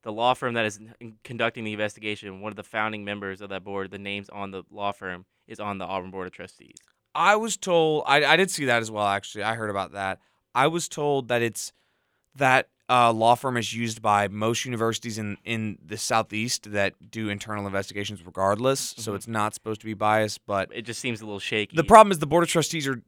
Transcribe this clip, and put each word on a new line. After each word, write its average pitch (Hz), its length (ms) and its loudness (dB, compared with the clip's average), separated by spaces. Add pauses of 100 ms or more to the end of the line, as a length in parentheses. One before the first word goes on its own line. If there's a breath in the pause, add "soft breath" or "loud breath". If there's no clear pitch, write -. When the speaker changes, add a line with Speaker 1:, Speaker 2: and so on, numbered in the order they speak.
Speaker 1:
the 113 100 -10
law 117 220 2
firm 123 200 -4
that 117 100 0
is 104 160 -4 (200)
in-, 113 240 -18
conducting 117 400 -2
the 107 80 -4
investigation, 104 680 -6
one 107 120 -8
of 101 40 -12
the 104 80 -14
founding 107 400 -4
members 101 360 -6
of 101 100 -14
that 95 140 -8
board, 98 260 -6
the 101 80 -12
names 101 320 -8
on 101 200 -10
the 95 200 -10
law 101 220 -4
firm, 92 320 -10 (220)
is 101 140 -16
on 101 180 -6
the 92 60 -8
Auburn 92 260 -6
Board 92 160 -8
of 92 60 -12
Trustees. - 440 -20 (380)
Speaker 2:
I 180 220 6
was 220 200 -2
told, 160 500 2
I, 143 180 6
I 151 120 6
did 180 140 4
see 147 140 -4
that 120 180 4
as 110 80 -8
well, 104 160 0
actually. 101 380 -2
I 113 100 0
heard 113 160 -6
about 95 220 -4
that. 95 260 -4 (360)
I 131 140 4
was 165 200 -4
told 143 400 -2
that 120 140 0
it's, - 300 -4 (640)
that, 131 320 4 (200)
uh, 123 240 6
law 113 240 6
firm 127 200 -4
is 110 160 -4
used 113 300 -6
by 101 260 4
most 107 360 -2
universities 113 540 -4
in, 104 260 -8
in 110 400 -4
the 101 120 -12
Southeast 110 760 -2
that 101 380 -2
do 110 200 -4
internal 101 360 -6
investigations 98 600 -6
regardless, 107 540 0 (180)
so 110 140 -6
Speaker 1:
Mm-hmm. 98 40 -4
Speaker 2:
it's 101 120 -10
not 107 260 -2
supposed 110 280 -8
to 107 40 -12
be 110 80 -6
biased, 107 520 2
but 98 280 -2
Speaker 1:
It 117 80 -10
just 110 180 -10
seems 117 220 -4
a - 20 -16
little 104 140 -8
shaky. 107 380 -2
Speaker 2:
the 160 80 4
problem 214 260 12
is 180 80 2
the 151 80 -2
Board 165 160 4
of 165 80 0
Trustees 156 380 0
are 127 200 -4